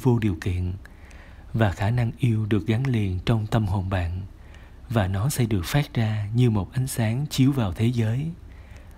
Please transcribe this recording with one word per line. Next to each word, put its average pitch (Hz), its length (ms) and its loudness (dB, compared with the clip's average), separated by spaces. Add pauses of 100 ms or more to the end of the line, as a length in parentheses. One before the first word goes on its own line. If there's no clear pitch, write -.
vô 120 160 4
điều 107 220 0
kiện 90 320 -2 (800)
và 110 180 4
khả 101 200 0
năng 120 280 0
yêu 110 280 2
được 104 200 0
gắn 117 200 0
liền 101 400 0
trong 110 200 2
tâm 110 200 0
hồn 95 220 -2
bạn 90 320 -2 (680)
và 110 200 2
nó 98 200 0
sẽ 127 180 0
được 104 180 0
phát - 300 0
ra 107 400 0
như 123 160 6
một 101 220 0
ánh 131 140 -2
sáng 123 440 -2
chiếu 135 220 4
vào 110 200 0
thế 113 140 0
giới, 123 440 0 (680)